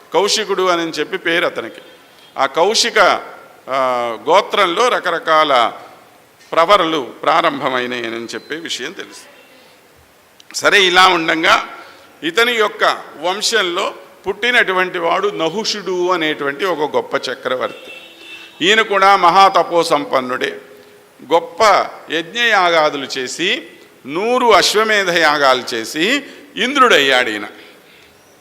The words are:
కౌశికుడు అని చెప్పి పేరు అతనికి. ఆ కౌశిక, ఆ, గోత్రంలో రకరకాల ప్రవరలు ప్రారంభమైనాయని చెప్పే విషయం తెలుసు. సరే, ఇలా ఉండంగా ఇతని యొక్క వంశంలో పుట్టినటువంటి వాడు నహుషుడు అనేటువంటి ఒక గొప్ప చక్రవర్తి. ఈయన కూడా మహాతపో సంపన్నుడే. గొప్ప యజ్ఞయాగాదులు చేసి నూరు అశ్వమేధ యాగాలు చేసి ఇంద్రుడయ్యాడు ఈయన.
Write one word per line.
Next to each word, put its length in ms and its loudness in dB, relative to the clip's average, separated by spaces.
కౌశికుడు 480 0
అని 200 0
చెప్పి 360 -6
పేరు 280 -2
అతనికి. 340 -8
ఆ 80 0
కౌశిక, 520 0
ఆ, 500 -2
గోత్రంలో 600 2
రకరకాల 840 2
ప్రవరలు 480 2
ప్రారంభమైనాయని 1000 -2
చెప్పే 320 -12
విషయం 360 -10
తెలుసు. 280 -18
సరే, 260 4
ఇలా 240 4
ఉండంగా 640 0
ఇతని 300 0
యొక్క 320 -2
వంశంలో 720 -4
పుట్టినటువంటి 680 -2
వాడు 300 -2
నహుషుడు 840 -4
అనేటువంటి 540 -2
ఒక 320 -4
గొప్ప 200 -2
చక్రవర్తి. 760 -6
ఈయన 160 4
కూడా 340 4
మహాతపో 640 4
సంపన్నుడే. 800 -2
గొప్ప 300 0
యజ్ఞయాగాదులు 960 0
చేసి 440 -4
నూరు 400 -2
అశ్వమేధ 640 2
యాగాలు 640 2
చేసి 480 -2
ఇంద్రుడయ్యాడు 760 2
ఈయన. 160 -6